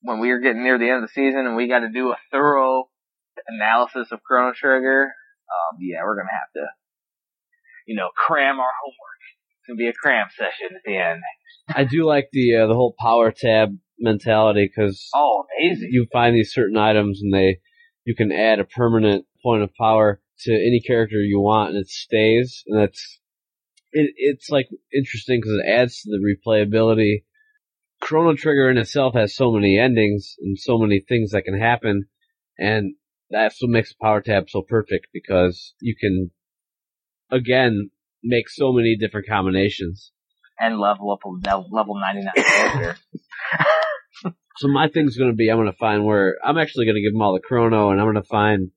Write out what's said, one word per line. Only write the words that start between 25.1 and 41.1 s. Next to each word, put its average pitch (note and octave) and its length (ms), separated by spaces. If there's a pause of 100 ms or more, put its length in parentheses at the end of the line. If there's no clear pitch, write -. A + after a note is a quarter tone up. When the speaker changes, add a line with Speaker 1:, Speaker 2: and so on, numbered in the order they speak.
Speaker 2:
'cause G#2+ 120
it G2+ 140
adds A#2+ 340
to G#2 100
the G#2 80
replayability. G#2+ 1040 (800)
Chrono D#3+ 340
Trigger C#3 340
in B2+ 80
itself B2+ 380
has A2 200
so B2 180
many G2+ 260
endings A2 600
and G2 200
so B2 180
many G#2 220
things A2 320
that G2+ 140
can G2 120
happen, A2 500 (520)
and G#2+ 360 (340)
that's G#2+ 320
what B2 100
makes A2+ 180
the - 120
power G#2+ 200
tab G2+ 280
so G2 120
perfect, G#2 520
because F2+ 680
you A#2 140
can, F#2 360 (1000)
again, B2 580 (320)
make A#2 280
so C3+ 240
many A#2 240
different G#2 300
combinations. F#2+ 840 (480)
Speaker 1:
And A2+ 200
level G2+ 320